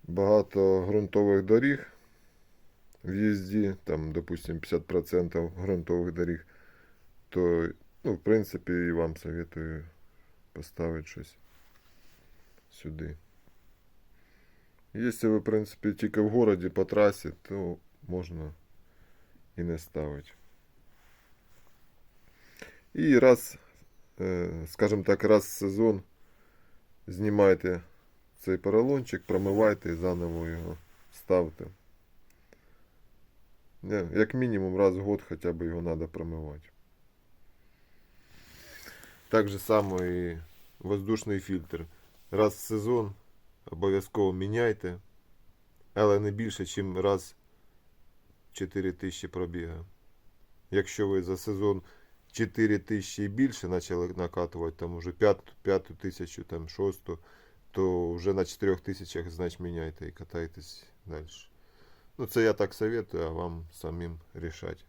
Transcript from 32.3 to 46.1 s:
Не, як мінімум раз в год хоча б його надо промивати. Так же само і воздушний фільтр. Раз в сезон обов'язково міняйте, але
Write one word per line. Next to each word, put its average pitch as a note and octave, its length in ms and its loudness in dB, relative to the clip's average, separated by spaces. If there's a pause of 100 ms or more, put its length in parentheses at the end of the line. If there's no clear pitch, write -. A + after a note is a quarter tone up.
Не, F#2+ 320 -2
як G#2+ 200 2
мінімум G2+ 420 0
раз F#2+ 200 6
в F#2+ 40 -4
год G2+ 280 -2
хоча E2+ 240 -4
б E2 100 -6
його E2+ 200 -4
надо D#2+ 260 -4
промивати. D#2+ 600 -10 (2500)
Так G#2+ 200 4
же G2 100 -6
само G2 460 2
і F2+ 340 -2 (400)
воздушний G2+ 600 -2
фільтр. E2 440 -6 (460)
Раз G#2 240 4
в - 40 -16
сезон A2 540 -2 (520)
обов'язково F#2+ 680 0
міняйте, G2+ 640 -2 (960)
але G2+ 260 6